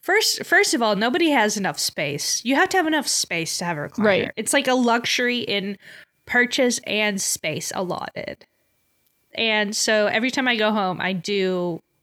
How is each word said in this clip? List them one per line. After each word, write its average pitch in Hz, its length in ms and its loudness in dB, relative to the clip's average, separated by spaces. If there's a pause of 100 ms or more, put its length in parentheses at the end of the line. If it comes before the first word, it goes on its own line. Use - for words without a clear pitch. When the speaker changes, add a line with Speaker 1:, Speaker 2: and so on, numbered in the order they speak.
Speaker 1:
First, - 460 0
first 392 260 4
of 294 80 2
all, 214 160 2
nobody 247 340 2
has 214 280 2
enough 180 200 -4
space. - 680 -4
You 254 80 2
have 359 160 4
to 381 80 2
have 330 80 2
enough 311 200 0
space - 520 -4
to 180 80 -4
have 170 100 -2
a 147 120 -6
recliner. - 160 -4
Speaker 2:
Right. 202 320 2
Speaker 1:
It's - 180 -2
like 269 140 2
a 254 60 4
luxury 240 640 0
in 202 360 -4 (480)
purchase 247 600 2
and 208 340 0
space - 540 -4
allotted. - 720 -8 (880)
And 214 420 0
so 214 300 2
every 220 240 0
time 262 180 0
I 233 80 2
go 214 140 2
home, 190 300 0
I 185 120 -2
do 185 720 -2 (200)